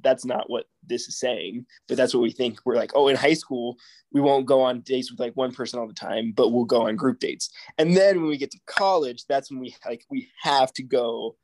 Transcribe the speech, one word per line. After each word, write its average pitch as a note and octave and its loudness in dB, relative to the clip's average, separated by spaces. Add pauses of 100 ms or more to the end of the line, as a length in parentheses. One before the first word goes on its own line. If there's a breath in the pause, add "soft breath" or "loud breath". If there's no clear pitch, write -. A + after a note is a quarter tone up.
that's C3 0
not B2 -6
what A#2 -6 (200)
this A#2+ -6
is - -14
saying, A#2 -6 (220 soft breath)
but - -4
that's B2+ 2
what B2+ 2
we A#2 2
think. B2 -4
We're A#2+ 0
like, A2 -2
"Oh, C#3 6
in C#3 4
high C#3+ 2
school, B2 -6 (340 soft breath)
we C#3+ 0
won't C#3 4
go C3+ 4
on B2 0
dates B2+ -4
with, B2 -10
like, A#2+ -6
one C3 -2
person A#2+ -8
all A#2 -6
the G#2+ -20
time, A2 -6
but A#2 6
we'll A#2+ 2
go G2+ 2
on F2+ -2
group B2+ -2
dates." - -6 (280 loud breath)
And D#3+ 4
then G3 6
when D#3+ -2
we D3 -2
get C#3 -6
to - -20
college, E3 0
that's C#3 -2
when C3 -10
we, B2 -12 (120)
like, A#2+ -10
we C3+ -8 (120)
have C#3 2
to C3+ -10
go B2 -2